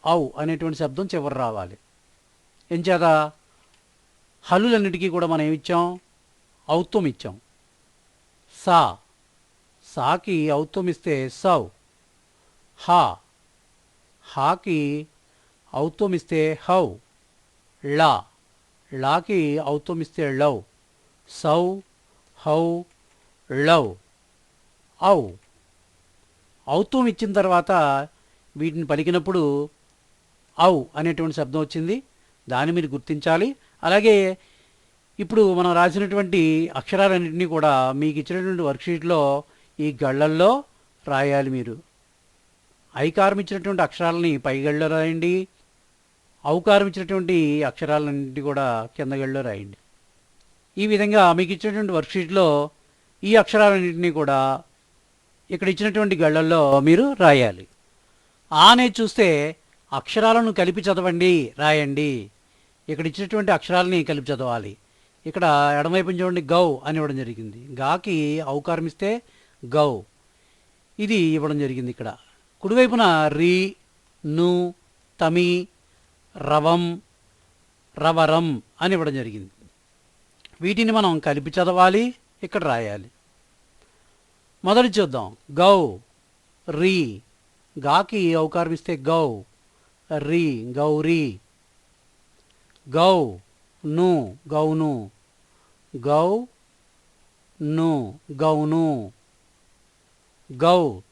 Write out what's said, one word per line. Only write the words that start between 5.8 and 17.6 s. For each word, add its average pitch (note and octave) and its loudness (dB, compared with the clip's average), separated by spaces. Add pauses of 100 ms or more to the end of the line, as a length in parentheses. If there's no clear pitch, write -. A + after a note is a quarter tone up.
ఔత్వం F3 -2
ఇచ్చాం. G#2+ -8 (1200)
సా. D3 4 (880)
సాకి D#3 -2
ఔత్వం D#3 -4
ఇస్తే C#3+ -4
సౌ. E3 -2 (1120)
హా. E3+ 2 (1080)
హాకి D3+ -4 (680)
ఔత్వం E3 -2
ఇస్తే D#3 -2
హౌ. F3 0 (880)